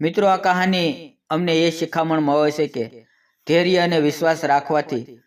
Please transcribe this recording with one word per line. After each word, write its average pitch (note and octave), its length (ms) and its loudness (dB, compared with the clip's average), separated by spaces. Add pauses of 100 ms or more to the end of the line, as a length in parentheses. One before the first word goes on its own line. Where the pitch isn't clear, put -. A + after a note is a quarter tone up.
મિત્રો, F3 260 0
આ F#3+ 100 2
કહાની F3+ 800 0 (120)
અમને E3 380 0
એ E3 40 2
શિખામણ D#3+ 480 -2
મળે D3+ 320 2
છે D3+ 160 -4
કે A#2 380 -10 (420)
ધૈર્ય F3 300 2
અને E3+ 220 2
વિશ્વાસ D#3 460 0
રાખવાથી C#3+ 800 -2